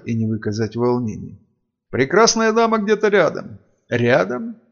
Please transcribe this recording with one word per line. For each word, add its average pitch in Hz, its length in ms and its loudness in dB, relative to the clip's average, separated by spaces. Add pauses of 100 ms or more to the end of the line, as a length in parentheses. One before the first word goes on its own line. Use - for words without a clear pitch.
и 117 80 -4
не 113 120 -2
выказать 110 480 -4
волнения. 117 640 -4 (520)
«Прекрасная 214 640 2
дама 226 260 2
где-то 214 300 0
рядом». - 500 0 (300)
«Рядом? 120 680 0 (160)